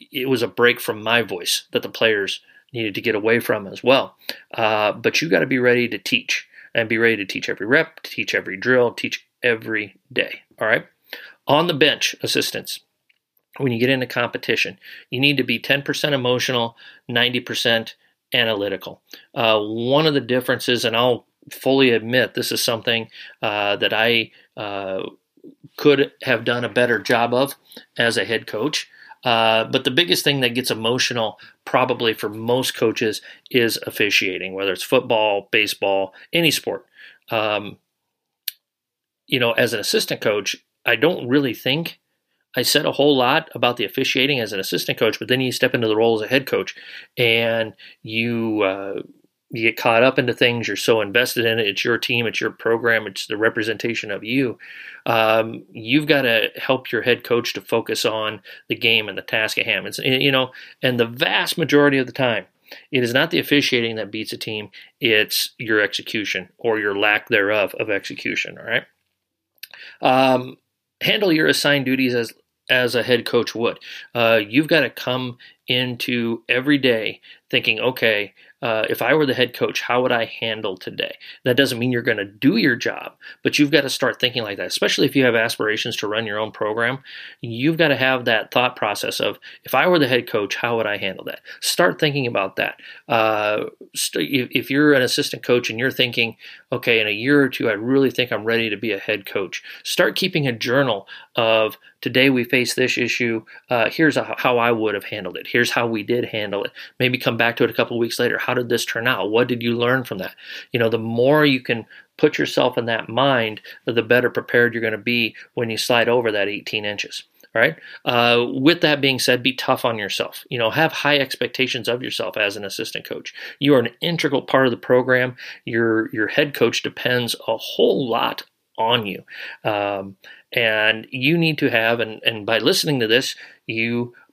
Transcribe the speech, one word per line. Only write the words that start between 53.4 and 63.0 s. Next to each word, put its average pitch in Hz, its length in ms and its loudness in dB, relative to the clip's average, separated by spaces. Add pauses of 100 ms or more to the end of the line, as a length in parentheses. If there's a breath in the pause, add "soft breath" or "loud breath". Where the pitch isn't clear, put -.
of 95 120 -8
you. 120 340 -2 (480 loud breath)
Um, 113 640 2
you've 120 360 0
gotta 120 480 4
help - 360 -2
your 110 120 -2
head 120 200 2
coach 117 300 0
to - 80 -6
focus 113 420 -2
on 107 380 -2 (260 loud breath)
the 117 80 -2
game 110 320 2
and 98 100 -8
the 92 40 -10
task 110 380 -2
at 98 80 0
hand. 98 180 -2
It's, 101 140 -8
you 139 320 2
know, 131 200 0 (300 loud breath)
and 123 180 2
the 117 60 4
vast 170 520 -2
majority 143 420 4
of 127 80 -2
the 123 60 -16
time, 117 340 -2 (440 loud breath)
it 127 120 0